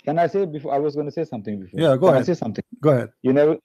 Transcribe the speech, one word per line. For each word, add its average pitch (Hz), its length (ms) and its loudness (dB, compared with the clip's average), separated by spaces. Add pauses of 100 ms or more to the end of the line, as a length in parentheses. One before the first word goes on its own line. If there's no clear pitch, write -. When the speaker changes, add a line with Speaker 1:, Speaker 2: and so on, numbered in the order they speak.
Speaker 1:
Can 151 160 -2
I 170 80 2
say 196 180 -2
before? 147 280 -8
I 143 60 0
was 147 160 -2
gonna 147 160 -6
say 160 140 -6
something 104 340 -10
before. 92 200 -12
Speaker 2:
Yeah, 151 160 4
go 165 120 2
Speaker 1:
Can - 20 8
Speaker 2:
ahead. 131 120 4
Speaker 1:
I - 40 -2
say 180 80 0
something? 113 300 -6 (180)
Speaker 2:
Go 147 100 4
ahead. 113 180 0 (120)
Speaker 1:
You 131 120 2
never, 147 320 4